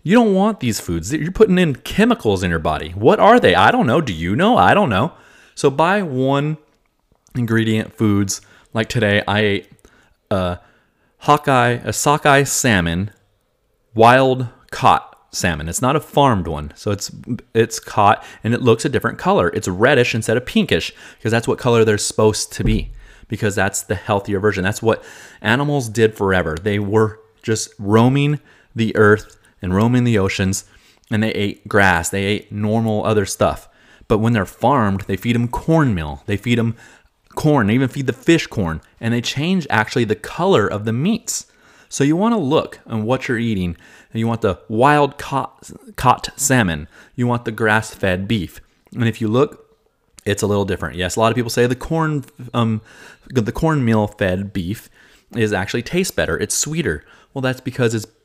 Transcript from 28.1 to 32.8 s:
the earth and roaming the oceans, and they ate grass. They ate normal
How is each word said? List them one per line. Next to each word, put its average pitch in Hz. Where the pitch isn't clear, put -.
the 113
earth 104
and 90
roaming 120
the 117
oceans, 95
and 110
they 110
ate 101
grass. 95
They 98
ate 101
normal 107